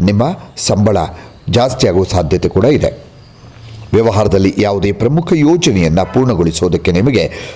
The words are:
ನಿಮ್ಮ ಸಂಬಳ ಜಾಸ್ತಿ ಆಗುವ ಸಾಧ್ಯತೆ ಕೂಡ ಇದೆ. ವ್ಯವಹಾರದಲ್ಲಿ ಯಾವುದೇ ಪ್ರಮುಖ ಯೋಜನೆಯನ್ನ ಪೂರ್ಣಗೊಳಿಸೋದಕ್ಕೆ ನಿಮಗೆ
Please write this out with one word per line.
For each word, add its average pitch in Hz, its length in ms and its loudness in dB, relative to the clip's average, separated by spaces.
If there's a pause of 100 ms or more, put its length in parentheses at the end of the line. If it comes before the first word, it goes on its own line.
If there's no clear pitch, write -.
ನಿಮ್ಮ 104 240 2 (320)
ಸಂಬಳ 107 400 0 (540)
ಜಾಸ್ತಿ 120 380 0
ಆಗುವ 92 160 2
ಸಾಧ್ಯತೆ 87 440 -2
ಕೂಡ 95 160 0
ಇದೆ. - 420 0 (840)
ವ್ಯವಹಾರದಲ್ಲಿ 101 680 2
ಯಾವುದೇ 101 340 0
ಪ್ರಮುಖ 151 400 0
ಯೋಜನೆಯನ್ನ 131 680 2
ಪೂರ್ಣಗೊಳಿಸೋದಕ್ಕೆ 90 920 0
ನಿಮಗೆ 95 400 2 (240)